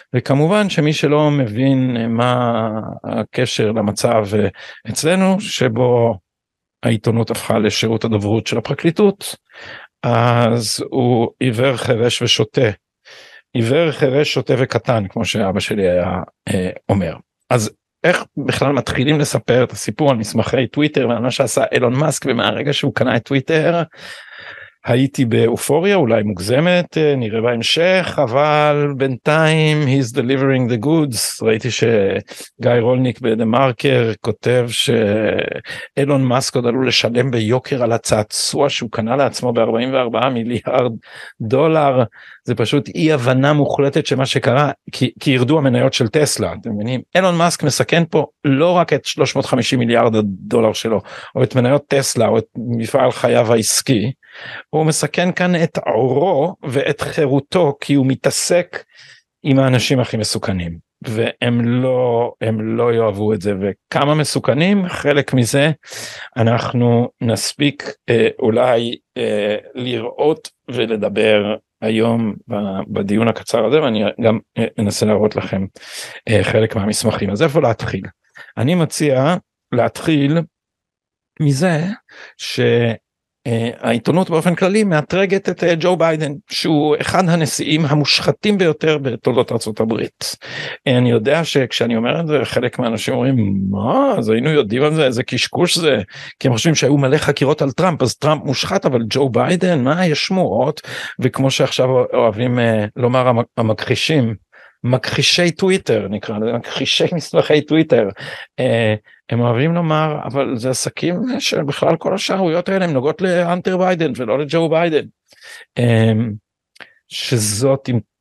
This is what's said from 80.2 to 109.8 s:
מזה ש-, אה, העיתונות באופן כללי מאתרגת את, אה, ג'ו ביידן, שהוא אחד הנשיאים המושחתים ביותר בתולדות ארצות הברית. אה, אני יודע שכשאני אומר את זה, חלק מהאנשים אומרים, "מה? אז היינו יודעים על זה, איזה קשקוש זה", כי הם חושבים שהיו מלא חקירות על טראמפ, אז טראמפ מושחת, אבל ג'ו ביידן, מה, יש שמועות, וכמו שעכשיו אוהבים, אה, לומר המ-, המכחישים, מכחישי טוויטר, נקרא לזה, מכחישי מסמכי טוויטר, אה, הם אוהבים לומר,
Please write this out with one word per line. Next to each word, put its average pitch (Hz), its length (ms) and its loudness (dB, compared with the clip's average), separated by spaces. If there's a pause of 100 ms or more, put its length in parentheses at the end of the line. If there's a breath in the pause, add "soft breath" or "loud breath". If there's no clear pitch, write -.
מזה 151 400 2 (560 loud breath)
ש-, - 240 -6 (840)
אה, 117 240 -2 (100)
העיתונות 127 500 0
באופן 165 240 0
כללי 196 300 2
מאתרגת 185 640 0
את, 180 160 -4
אה, 170 160 2
ג'ו 180 160 2
ביידן, 156 360 0 (180)
שהוא 151 500 0
אחד 180 280 0
הנשיאים 160 560 0
המושחתים 147 720 0
ביותר 156 400 0
בתולדות 123 540 -2
ארצות 113 280 -4
הברית. - 560 -4 (500 loud breath)
אה, 127 120 4
אני 123 120 4
יודע 135 340 2
שכשאני 120 520 0
אומר 127 240 0
את 170 60 -4
זה, 147 180 0
חלק 123 340 -2
מהאנשים 120 360 -2
אומרים, 123 400 0 (160)
"מה? 175 480 0
אז 113 100 -2
היינו 117 220 2
יודעים 131 320 0
על 151 120 2
זה, 156 120 2
איזה 127 160 0
קשקוש - 560 -2
זה", 147 200 2 (420 loud breath)
כי 139 80 0
הם 127 60 4
חושבים 156 200 2
שהיו 139 220 2
מלא 139 200 2
חקירות 147 460 0
על 139 80 0
טראמפ, 156 320 -2
אז 123 140 -2
טראמפ 143 280 0
מושחת, 147 420 -2
אבל 127 220 2
ג'ו 139 200 0
ביידן, 139 560 0
מה, 170 220 0
יש 147 200 -2
שמועות, 143 540 0 (400 loud breath)
וכמו 131 300 0
שעכשיו 131 380 0 (240)
אוהבים, 120 460 0
אה, 113 260 2 (120)
לומר 123 320 2
המ-, 120 140 2 (140)
המכחישים, 113 800 0 (500 loud breath)
מכחישי 135 640 0
טוויטר, 165 600 0
נקרא 104 280 -6
לזה, 110 140 -2
מכחישי - 600 -2
מסמכי 156 480 2
טוויטר, 147 480 2 (500 loud breath)
אה, 117 360 0 (360 soft breath)
הם 117 100 0
אוהבים 123 340 2
לומר, 156 500 0